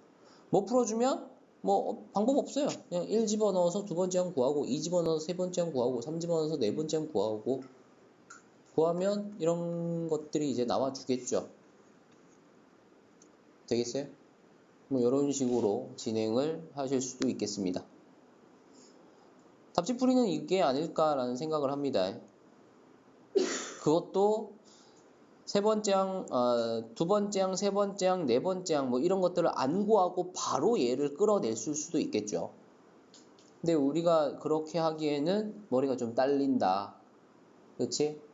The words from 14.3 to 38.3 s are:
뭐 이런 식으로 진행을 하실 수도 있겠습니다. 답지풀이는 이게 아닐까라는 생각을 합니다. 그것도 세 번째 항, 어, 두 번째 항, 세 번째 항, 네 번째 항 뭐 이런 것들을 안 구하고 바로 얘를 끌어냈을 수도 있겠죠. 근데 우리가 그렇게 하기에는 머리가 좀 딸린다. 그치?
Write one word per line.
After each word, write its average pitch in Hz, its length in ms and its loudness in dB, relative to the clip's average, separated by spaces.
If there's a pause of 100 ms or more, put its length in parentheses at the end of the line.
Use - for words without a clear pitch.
뭐 135 120 0
이런 135 320 4
식으로 123 640 0
진행을 123 800 -2
하실 135 260 -2
수도 - 280 -2
있겠습니다. 101 560 -4 (1900)
답지풀이는 247 540 2
이게 160 340 0
아닐까라는 143 720 0
생각을 151 340 -2
합니다. 120 480 -2 (1600)
그것도 202 720 2 (920)
세 - 160 0
번째 208 320 2
항, 190 380 0
어, 117 540 2 (100)
두 165 120 0
번째 202 340 2
항, 190 160 0
세 202 140 0
번째 196 360 0
항, 185 200 2
네 120 160 4
번째 180 320 -2
항 135 160 0
뭐 127 100 0
이런 185 200 2
것들을 175 320 2
안 160 340 0
구하고 180 460 2
바로 190 480 0
얘를 139 340 0
끌어냈을 156 600 0
수도 - 240 -4
있겠죠. 104 520 -2 (1080)
근데 165 140 2
우리가 151 640 2
그렇게 156 400 -2
하기에는 160 920 0
머리가 131 280 2
좀 117 180 -4
딸린다. 123 800 2 (840)
그치? 147 420 -2 (140)